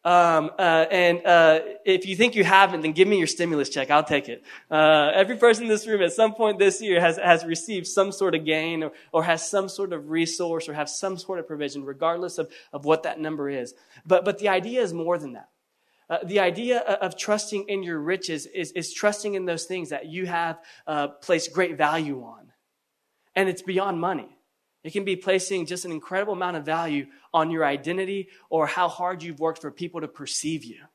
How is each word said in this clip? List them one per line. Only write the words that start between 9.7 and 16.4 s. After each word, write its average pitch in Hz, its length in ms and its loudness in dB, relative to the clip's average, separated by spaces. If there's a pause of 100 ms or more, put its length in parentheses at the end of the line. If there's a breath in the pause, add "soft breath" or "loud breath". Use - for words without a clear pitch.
of 151 180 -10
resource 165 600 -4
or 147 40 -10
have 147 160 -6
some 190 280 -6
sort 175 220 -8
of 165 80 -10
provision, 143 360 -8
regardless 165 540 -4
of, 160 120 -6 (220 loud breath)
of 143 140 -12
what 160 180 2
that 160 160 -6
number 156 300 -6
is. 127 240 -8 (320 soft breath)
But, - 180 4
but 202 140 -2
the 202 100 -4
idea 202 340 -2
is 185 120 -4
more 170 240 -4
than 147 160 -10
that. - 160 -18 (600)
Uh, 165 140 -2
the 196 160 -2
idea 233 480 0